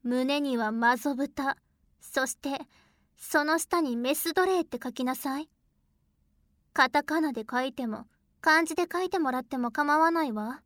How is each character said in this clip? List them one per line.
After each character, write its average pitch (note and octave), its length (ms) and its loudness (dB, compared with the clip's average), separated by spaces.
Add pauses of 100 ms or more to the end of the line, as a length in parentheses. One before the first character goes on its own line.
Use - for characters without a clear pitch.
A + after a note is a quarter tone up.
胸 B3+ 380 0
に C4+ 160 0
は A3 160 0
マ A#3 240 4
ゾ C#4+ 180 -2
ブ C#4 140 -2
タ。 C#4 280 -4 (440)
そ - 260 -2
し - 100 -8
て、 C#4 220 -6 (580)
そ - 280 0
の D#4+ 160 2
下 F4 200 0
に B3+ 160 0
メ B3+ 200 0
ス E4 180 -4
奴 F#4 120 4
隷 F#4 160 2
っ - 20 -2
て - 180 -8
書 B3 80 -6
き B3+ 140 -4
な B3+ 100 -2
さ C4+ 240 -4
い。 D#4 100 -8 (1200)
カ C4 180 4
タ D4 140 0
カ D#4 160 0
ナ D4+ 120 0
で A3+ 160 -6
書 B3 140 -2
い C4+ 100 -4
て B3 140 -8
も、 G#3+ 200 -8 (340)
漢 D#4+ 240 6
字 D#4 100 -6
で F4 180 0
書 F4 80 -2
い F#4 100 -2
て F#4+ 100 0
も C4+ 100 2
ら B3+ 100 -2
っ B3 40 -12
て C4 140 -6
も A#3+ 120 -2
構 D4 260 2
わ D#4+ 140 6
な E4 140 2
い B3 80 -2
わ。 A3 340 -6